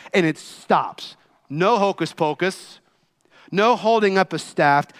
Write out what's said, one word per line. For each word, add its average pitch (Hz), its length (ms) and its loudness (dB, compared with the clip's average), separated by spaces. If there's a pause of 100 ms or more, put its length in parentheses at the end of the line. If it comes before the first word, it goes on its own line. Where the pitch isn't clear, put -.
(120)
and 185 140 2
it 156 140 -2
stops. - 760 -6 (320)
No 185 300 0
hocus 190 340 -2
pocus, - 680 -6 (720)
no 214 240 2
holding 208 420 0
up 185 160 0
a 156 60 -4
staff, 143 480 0 (120)